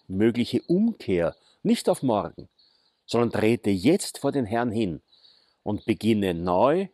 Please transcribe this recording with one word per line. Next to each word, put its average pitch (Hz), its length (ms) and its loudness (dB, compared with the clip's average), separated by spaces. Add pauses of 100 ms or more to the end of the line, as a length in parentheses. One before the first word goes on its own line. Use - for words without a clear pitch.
mögliche 110 560 0
Umkehr 175 760 0 (260)
nicht - 260 0
auf - 140 0
morgen, 104 460 -2 (600)
sondern 113 280 0
trete 107 320 2
jetzt 101 480 0
vor 139 120 -2
den 135 160 -2
Herrn 117 240 -2
hin 98 320 -2 (600)
und 104 200 -6
beginne 104 480 0
neu 98 600 0